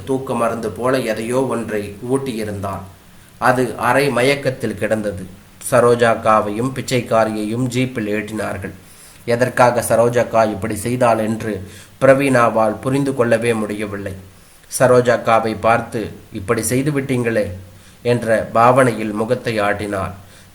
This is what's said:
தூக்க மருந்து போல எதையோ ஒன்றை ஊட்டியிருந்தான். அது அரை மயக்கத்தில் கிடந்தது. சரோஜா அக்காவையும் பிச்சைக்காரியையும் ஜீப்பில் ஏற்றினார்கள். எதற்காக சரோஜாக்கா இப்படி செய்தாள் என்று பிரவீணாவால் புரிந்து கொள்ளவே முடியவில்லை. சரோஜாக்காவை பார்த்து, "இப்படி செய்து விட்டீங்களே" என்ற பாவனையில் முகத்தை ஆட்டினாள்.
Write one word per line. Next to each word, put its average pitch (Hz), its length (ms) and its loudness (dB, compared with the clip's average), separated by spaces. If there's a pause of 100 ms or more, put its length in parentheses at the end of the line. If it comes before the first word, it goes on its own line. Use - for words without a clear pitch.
தூக்க 131 300 -4
மருந்து 117 360 -2
போல 117 240 -2 (100)
எதையோ 113 420 -2
ஒன்றை 110 360 -4 (280)
ஊட்டியிருந்தான். 107 760 -4 (560)
அது 127 240 2 (140)
அரை 127 320 2
மயக்கத்தில் 120 680 -2
கிடந்தது. 104 440 -4 (380)
சரோஜா 120 480 4
அக்காவையும் 110 640 2
பிச்சைக்காரியையும் 113 920 0
ஜீப்பில் 120 420 -2
ஏற்றினார்கள். 104 640 -6 (500)
எதற்காக 120 640 2
சரோஜாக்கா 113 640 2
இப்படி 104 260 -6
செய்தாள் 117 420 0
என்று 110 520 -4 (300)
பிரவீணாவால் 120 800 4
புரிந்து 135 340 0
கொள்ளவே 117 380 2
முடியவில்லை. 101 600 -6 (640)
சரோஜாக்காவை 117 840 4
பார்த்து, 113 500 0 (220)
"இப்படி 110 300 -4
செய்து 139 380 0
விட்டீங்களே" 117 500 -2 (520)
என்ற 113 500 0
பாவனையில் 117 600 4
முகத்தை 110 460 -2
ஆட்டினாள். 101 520 -2 (440)